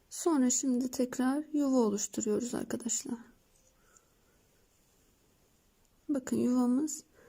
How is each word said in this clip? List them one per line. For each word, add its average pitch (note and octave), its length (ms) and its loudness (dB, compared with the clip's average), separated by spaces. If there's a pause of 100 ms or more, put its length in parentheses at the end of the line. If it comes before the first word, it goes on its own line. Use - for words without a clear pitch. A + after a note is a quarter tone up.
(100)
Sonra C4+ 400 2
şimdi B3+ 400 0
tekrar C4 640 0
yuva C#4+ 240 2
oluşturuyoruz G#3+ 800 0
arkadaşlar. - 640 -6 (3000)
Bakın B3+ 280 -2
yuvamız B3 680 0 (240)